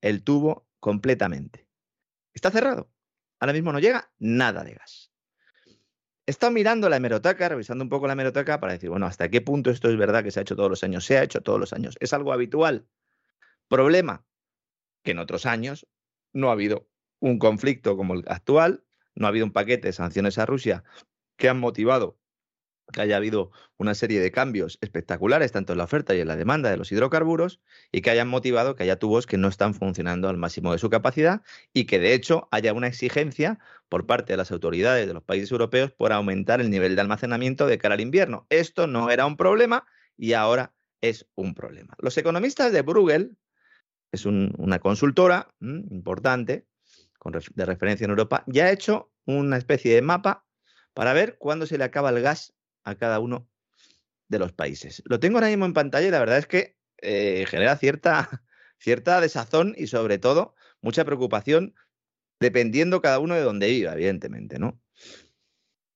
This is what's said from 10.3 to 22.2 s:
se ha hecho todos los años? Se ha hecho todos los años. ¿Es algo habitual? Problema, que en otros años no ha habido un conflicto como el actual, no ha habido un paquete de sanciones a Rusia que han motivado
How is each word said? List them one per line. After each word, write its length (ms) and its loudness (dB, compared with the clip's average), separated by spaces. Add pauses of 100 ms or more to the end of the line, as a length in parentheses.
se 80 -4
ha 40 -2
hecho 120 -6
todos 140 2
los 140 -4
años? 220 -4
Se 120 4
ha 60 4
hecho 180 -4
todos 180 -2
los 140 -6
años. 260 -8
¿Es 140 -4
algo 200 -2
habitual? 540 -2 (800)
Problema, 580 4 (800)
que 80 -4
en 80 -4
otros 260 -6
años 420 -6 (460)
no 160 0
ha 40 2
habido 360 -2 (300)
un 200 0
conflicto 580 2
como 180 -2
el 120 -6
actual, 580 2 (300)
no 120 0
ha 20 2
habido 160 0
un 80 -6
paquete 360 0
de 40 -4
sanciones 440 -2
a 80 0
Rusia 380 -2 (540)
que 120 4
han 100 0
motivado 600 0 (720)